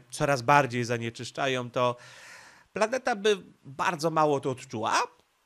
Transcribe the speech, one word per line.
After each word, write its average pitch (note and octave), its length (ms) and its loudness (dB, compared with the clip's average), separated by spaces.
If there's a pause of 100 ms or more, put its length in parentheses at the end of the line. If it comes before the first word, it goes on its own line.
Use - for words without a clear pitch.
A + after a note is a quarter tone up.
(120)
coraz C#3 300 0
bardziej B2 420 4
zanieczyszczają, A#2+ 880 -4
to B2 240 0 (800)
planeta A#3 420 -2
by G3+ 220 0 (260)
bardzo D#3+ 480 -4
mało D3+ 280 2
to C3+ 120 -2
odczuła, A2+ 460 -4 (480)